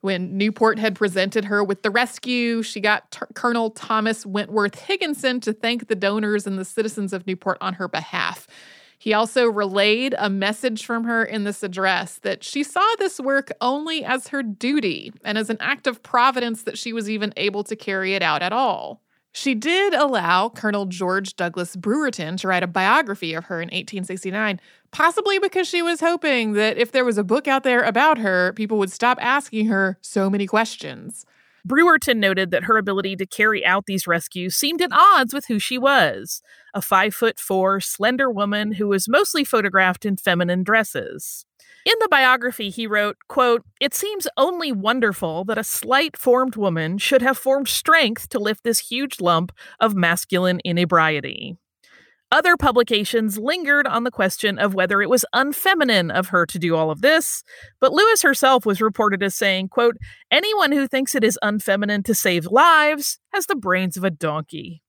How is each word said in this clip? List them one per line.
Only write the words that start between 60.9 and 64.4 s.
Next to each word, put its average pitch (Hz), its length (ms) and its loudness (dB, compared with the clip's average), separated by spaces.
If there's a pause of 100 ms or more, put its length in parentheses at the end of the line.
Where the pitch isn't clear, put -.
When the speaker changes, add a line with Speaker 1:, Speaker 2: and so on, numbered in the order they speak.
Speaker 2:
it 240 100 2
is - 180 2
unfeminine 208 640 0
to 226 100 2
save 175 320 0
lives 302 720 4 (140)
has 381 140 -2
the 392 100 -2
brains 185 400 0
of 185 80 -6
a 190 60 2
donkey." 156 800 -8